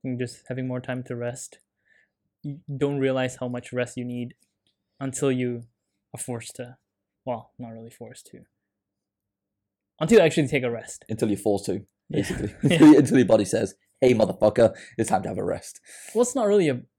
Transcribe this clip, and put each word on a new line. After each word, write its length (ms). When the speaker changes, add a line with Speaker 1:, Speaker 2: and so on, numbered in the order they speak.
Speaker 1:
And 120
just 300
having 220
more 100
time 280
to 100
rest. 420
You 180
don't 220
realize 420
how 80
much 240
rest 240
you 80
need 300
until 320
you 300
are 40
forced 360
to. 220
Well, 340
not 120
really 200
forced 360
to. 160
Until 200
you 40
actually 240
take 160
a 80
rest. 380
Speaker 2:
Until 180
you're 100
forced 280
to, 80
Speaker 1:
Yeah. 480
Speaker 2:
basically. 420
Speaker 1:
<laughs> 60
Yeah. 240
Speaker 2:
<laughs> 60
Until 180
your 100
body 180
says, 300
"Hey, 140
motherfucker, 600
it's 120
time 140
to 60
have 80
a 60
rest." 380
Speaker 1:
Well, 60
it's 140
not 120
really 220
a 140